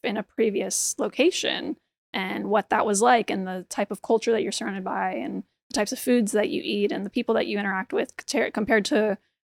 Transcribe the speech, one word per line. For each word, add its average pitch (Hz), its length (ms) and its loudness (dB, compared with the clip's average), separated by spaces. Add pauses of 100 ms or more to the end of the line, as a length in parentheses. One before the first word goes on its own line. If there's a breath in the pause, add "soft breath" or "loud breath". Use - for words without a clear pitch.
in 208 140 -2
a 214 60 -2
previous - 760 0
location - 760 0 (380)
and 196 360 -4
what 208 200 2
that 214 160 2
was 208 160 2
like 240 280 4
and 190 180 -2
the 185 220 -6
type - 220 -4
of 202 100 -6
culture 226 300 2
that 220 120 2
you're 202 100 -2
surrounded 196 320 -6
by 190 280 -2
and 196 300 -6 (260)
the - 40 -8
types 208 180 0
of 254 80 -6
foods 247 320 2
that 214 180 2
you - 140 -2
eat 202 300 0
and 196 120 -4
the 196 40 -8
people 226 260 0
that 240 120 2
you 202 120 -2
interact 190 320 -4
with 240 240 -2 (100)
ter-, - 260 0
compared 214 340 2
to 214 320 2 (300)